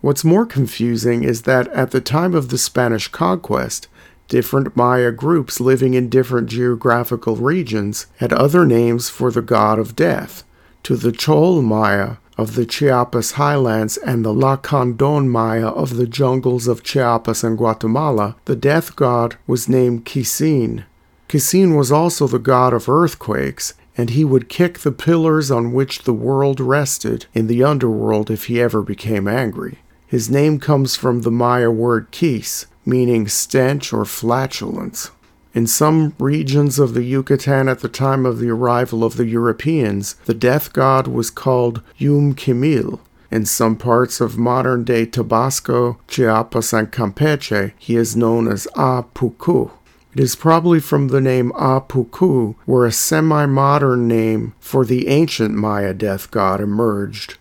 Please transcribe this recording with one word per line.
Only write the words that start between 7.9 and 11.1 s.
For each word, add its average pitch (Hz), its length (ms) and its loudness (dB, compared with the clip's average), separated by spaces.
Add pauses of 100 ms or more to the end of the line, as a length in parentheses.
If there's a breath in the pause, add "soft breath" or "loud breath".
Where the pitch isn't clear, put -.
had - 160 -2
other 151 320 4
names 117 440 2
for 127 220 -2
the 120 100 0
god 110 380 2
of 110 160 -4
death. - 480 -2 (400 soft breath)
To 131 120 -2
the 117 160 0